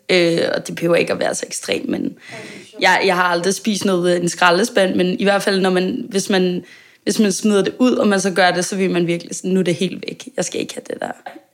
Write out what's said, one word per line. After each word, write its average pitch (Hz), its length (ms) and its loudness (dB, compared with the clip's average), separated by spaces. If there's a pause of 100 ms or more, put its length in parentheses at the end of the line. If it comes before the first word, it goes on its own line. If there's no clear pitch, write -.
(100)
Øh, 170 280 4 (160)
og - 120 -6
det 175 100 -10
behøver 170 200 2
ikke - 160 2
at 90 60 -4
være - 160 -2
så - 120 -8
ekstremt, - 420 -6
men - 280 -4 (640)
jeg, 185 260 4
jeg 185 100 4
har 180 60 2
aldrig 175 320 0
spist 196 300 -2
noget 190 160 2
ud 180 80 2
af 175 120 4
en 175 80 0
skraldespand, 185 640 2
men 180 260 0
i 196 40 0
hvert 196 180 2
fald, 196 180 0
når 185 100 2
man, 185 380 -2
hvis 190 220 -2
man, 180 340 0 (380)
hvis - 160 0
man 208 140 4
smider 202 300 2
det 196 160 -2
ud, 247 140 4
og 208 160 2
man 196 120 2
så 196 100 0
gør 180 200 4
det, 180 140 0
så 202 120 -6
vil 185 140 2
man 175 160 2
virkelig 170 300 -4
sådan, 185 140 -6
"Nu 185 100 2
er 180 40 0
det 175 100 0
helt 185 340 -4
væk. - 280 -14
Jeg 185 80 -2
skal - 160 -6
ikke - 140 -8
have - 160 -12
det - 100 -8
der." - 100 -4 (440)